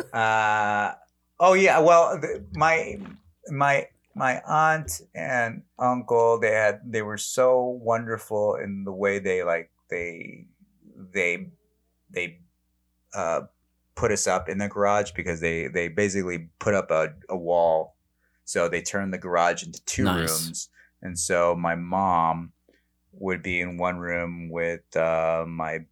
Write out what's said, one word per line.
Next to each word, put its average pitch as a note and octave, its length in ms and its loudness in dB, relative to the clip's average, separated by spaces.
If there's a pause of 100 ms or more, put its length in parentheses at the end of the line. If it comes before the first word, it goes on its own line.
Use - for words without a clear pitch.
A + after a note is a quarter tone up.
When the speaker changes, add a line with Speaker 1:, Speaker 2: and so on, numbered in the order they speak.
(140)
Speaker 1:
Uh, G#2+ 800 2 (460)
oh, F#3 140 8
yeah. F#3 260 6
Well, E3+ 420 8
the, - 320 -6
my, D#3+ 460 0 (500)
my, C#3 380 2 (260)
my B2+ 340 0
aunt D#3 540 0 (140)
and A#2 480 -2 (160)
uncle, A#2 600 2
they A2 120 2
had, G#2+ 340 2
they A2+ 160 -4
were G#2+ 160 -6
so B2+ 460 2 (180)
wonderful A2+ 760 -2
in G2 260 -8
the G2 80 -6
way G2 260 0
they, F#2+ 240 -2
like, E2+ 300 -2 (180)
they, F2 560 -10 (680)
they, F2+ 360 -2 (640)
they, F3 300 -8 (720)
uh, E2 260 -2 (540)
put A#2 160 0
us G2+ 160 0
up F#2 220 0
in F#2+ 100 -4
the G2+ 80 -2
garage G2+ 460 0
because E2+ 280 -6
they, E2 260 -2
they E2+ 200 -2
basically F2+ 600 -2 (100)
put G#2 160 0
up F#2 160 0
a, D#2 240 0 (120)
a F#2+ 80 -6
wall. E2+ 600 0 (500)
So F2 240 0
they E2+ 140 -2
turned G2 320 -4
the - 20 -8
garage F2 460 0
into E2+ 220 -16
two - 180 -4
Speaker 2:
Nice. F2 260 0
Speaker 1:
rooms. D#2+ 400 -6 (320)
And F2+ 160 -10
so F2 380 2
my E2+ 180 0
mom E2+ 760 0 (640)
would F#2 280 -6
be F2+ 200 -4
in F2 160 -6
one F2+ 200 -2
room F2 540 -6
with, E2+ 440 -6
uh, E2 520 0
my D#2+ 320 -6 (120)